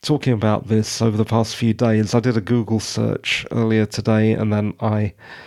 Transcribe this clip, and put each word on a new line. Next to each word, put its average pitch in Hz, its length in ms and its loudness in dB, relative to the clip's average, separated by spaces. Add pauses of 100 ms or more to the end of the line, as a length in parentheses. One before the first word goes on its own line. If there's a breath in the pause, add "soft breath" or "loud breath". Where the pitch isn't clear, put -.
talking 135 300 0
about 107 340 0
this 110 340 0
over 110 160 2
the 107 80 2
past 110 300 0
few 113 180 0
days. 110 400 0
I 120 60 4
did 113 180 0
a 110 40 0
Google 110 380 0
search - 720 -4
earlier 110 360 2
today, 110 460 2
and 107 200 0
then 107 260 -2
I 107 360 -2 (300 loud breath)